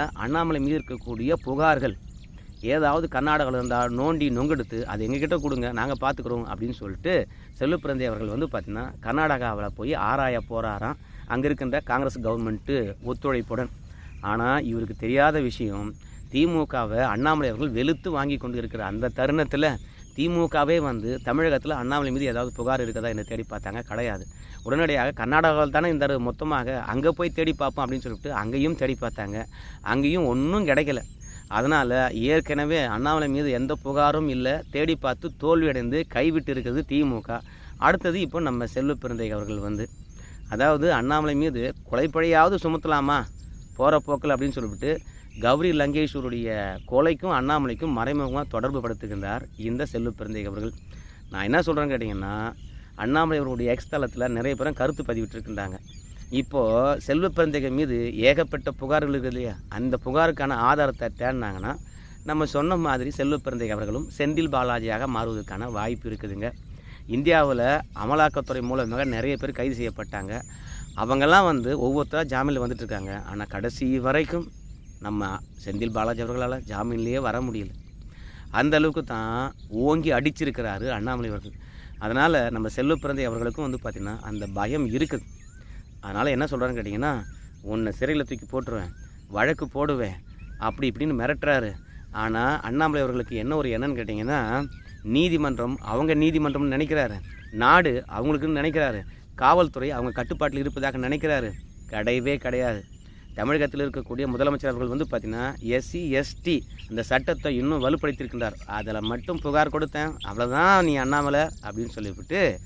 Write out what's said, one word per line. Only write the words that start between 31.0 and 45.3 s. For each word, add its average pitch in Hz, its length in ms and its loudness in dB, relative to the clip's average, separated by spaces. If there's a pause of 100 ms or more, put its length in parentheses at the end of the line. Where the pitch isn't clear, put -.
அதனால 127 640 4
ஏற்கனவே 147 720 2
அண்ணாமலை 143 440 2
மீது 143 220 0
எந்த 131 340 0
புகாரும் 147 440 4
இல்ல, 131 420 0
தேடி 156 260 2
பார்த்து 135 400 -4
தோல்வி 160 320 4
அடைந்து 131 400 0
கைவிட்டு 147 460 2
இருக்குது 127 300 -2
தி 143 200 2
மு 123 160 0
க. 117 200 -6 (360)
அடுத்தது 175 440 4
இப்போ 160 200 -2
நம்ம 123 260 0
செல்வ 135 280 0
பெருந்தகை 117 360 -4
அவர்கள் 104 280 -4
வந்து, 104 300 -2 (600)
அதாவது 147 440 4
அண்ணாமலை 147 420 2
மீது 135 400 0 (160)
கொலைப்பழியாவது 160 720 6
சுமத்தலாமா 147 600 2 (520)
போற 147 300 6
போக்குல 143 280 2
அப்படின்னு 135 160 0
சொல்லிவிட்டு 123 500 -2 (400)